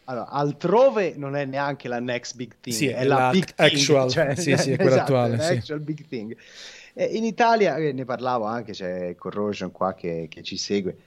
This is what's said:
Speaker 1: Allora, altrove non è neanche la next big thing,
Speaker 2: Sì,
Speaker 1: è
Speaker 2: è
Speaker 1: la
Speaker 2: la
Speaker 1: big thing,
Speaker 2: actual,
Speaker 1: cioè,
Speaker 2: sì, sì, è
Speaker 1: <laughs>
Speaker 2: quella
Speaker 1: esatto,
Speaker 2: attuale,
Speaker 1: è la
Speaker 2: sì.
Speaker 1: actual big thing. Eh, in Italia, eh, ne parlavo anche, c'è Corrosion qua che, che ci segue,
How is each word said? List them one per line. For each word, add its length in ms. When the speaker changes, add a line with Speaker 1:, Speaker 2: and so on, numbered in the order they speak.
Speaker 1:
Allora, 260
altrove 840
non 200
è 80
neanche 420
la 140
next 340
big 260
thing, 160
Speaker 2:
Sì, 120
Speaker 1:
è 140
Speaker 2:
è 20
Speaker 1:
la 140
Speaker 2:
la 100
Speaker 1:
big 260
thing, 380
Speaker 2:
actual, 140
Speaker 1:
cioè, 300
Speaker 2:
sì, 200
sì, 160
è 60
Speaker 1:
<laughs> 0
Speaker 2:
quella 180
Speaker 1:
esatto, 60
Speaker 2:
attuale, 320
Speaker 1:
è 20
la 120
Speaker 2:
sì. 40
Speaker 1:
actual 280
big 280
thing. 260
Eh, 100
in 200
Italia, 520
eh, 160
ne 140
parlavo 400
anche, 260
c'è 440
Corrosion 540
qua 220
che, 380
che 120
ci 140
segue, 400